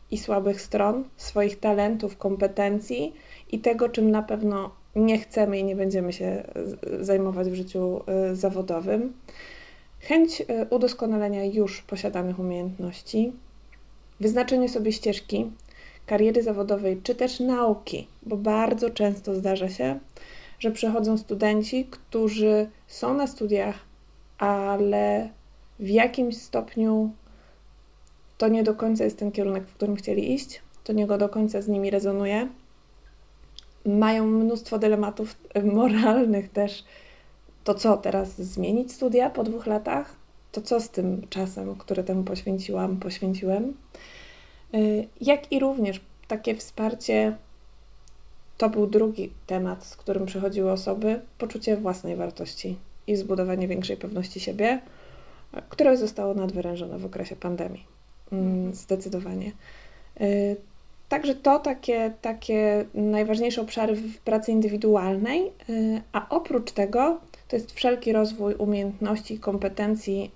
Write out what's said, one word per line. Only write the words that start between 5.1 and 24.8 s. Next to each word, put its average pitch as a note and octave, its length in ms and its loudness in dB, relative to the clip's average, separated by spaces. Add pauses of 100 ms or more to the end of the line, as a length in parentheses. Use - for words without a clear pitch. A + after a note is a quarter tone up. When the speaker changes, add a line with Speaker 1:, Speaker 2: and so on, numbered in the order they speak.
Speaker 1:
chcemy G3+ 420 0
i F#3+ 40 -2
nie G3 120 -2
będziemy F#3+ 380 0
się F#3 300 -4 (120)
z-, - 500 -6
zajmować F#3+ 440 2
w F3+ 60 -4
życiu, F#3 460 -4 (300)
y, F#3 40 -4
zawodowym. F#3+ 800 -2 (840)
Chęć, E4 420 4
y, - 40 -6 (240)
udoskonalenia A3 760 0
już G3+ 360 0
posiadanych F#3 580 -4
umiejętności, F#3 920 -2 (840)
wyznaczenie B3 500 2
sobie A3 220 0
ścieżki A3 600 -2 (540)
kariery A3 380 4
zawodowej G3+ 600 0
czy A#3+ 120 -2
też B3+ 240 -2
nauki, A#3+ 680 0 (160)
bo G#3+ 140 -4
bardzo A3 520 2
często G3+ 460 0
zdarza F#3+ 340 0
się, B3 300 -2 (600)
że A3 120 0
przychodzą A3 460 2
studenci, G#3+ 680 0
którzy G#3+ 840 2 (180)
są - 260 -4
na C#4 140 0
studiach, G#3 480 -2 (600)
ale G3+ 920 2 (500)